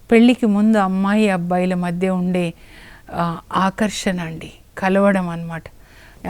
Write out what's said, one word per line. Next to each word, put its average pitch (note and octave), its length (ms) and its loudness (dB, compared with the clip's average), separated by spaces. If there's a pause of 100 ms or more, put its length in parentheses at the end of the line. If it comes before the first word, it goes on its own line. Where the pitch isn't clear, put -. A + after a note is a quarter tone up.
(120)
పెళ్ళికి A#3 340 6
ముందు G#3+ 320 2
అమ్మాయి G3 520 0
అబ్బాయిల F3+ 440 0
మధ్య F3+ 340 -2
ఉండే, F3+ 460 -2 (580)
ఆ, E3+ 260 -4 (140)
ఆకర్షణ F#3+ 680 -2
అండి, E3 320 -12 (260)
కలవడం G3 500 2
అనమాట. E3+ 340 -8 (680)